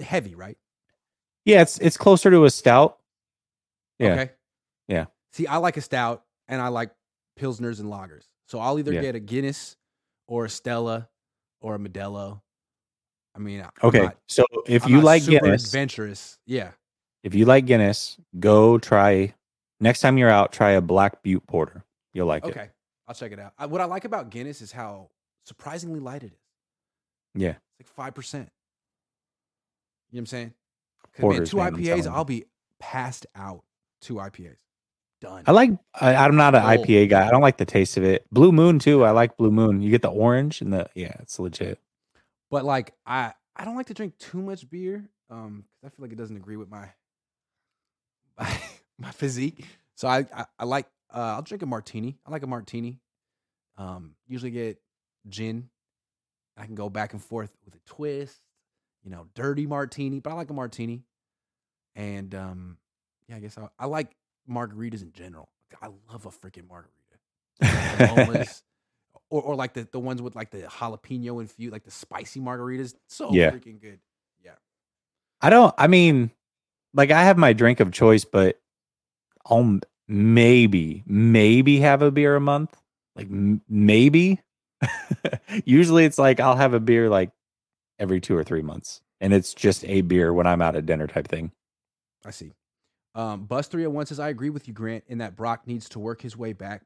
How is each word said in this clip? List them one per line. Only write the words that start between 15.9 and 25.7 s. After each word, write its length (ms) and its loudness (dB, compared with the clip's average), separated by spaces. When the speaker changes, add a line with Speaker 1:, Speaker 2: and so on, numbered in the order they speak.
Speaker 1:
Yeah. 260 -10
Speaker 2:
if 120 -8
you 100 4
like 220 6
Guinness, 520 0
go 380 6
try, 560 2
next 220 0
time 180 4
you're 120 4
out, 220 4
try 200 2
a 80 4
Black 420 0
Butte 240 -4
Porter. 380 -6
You'll 140 -6
like 180 -4
it. 60 -8
Speaker 1:
Okay, 200 -16
I'll 80 -20
check 160 -18
it 80 -20
out. 180 -20
I, 100 -14
what 140 -8
I 40 -4
like 200 -10
about 260 -12
Guinness 300 -16
is 120 -20
how 380 -18
surprisingly 560 -16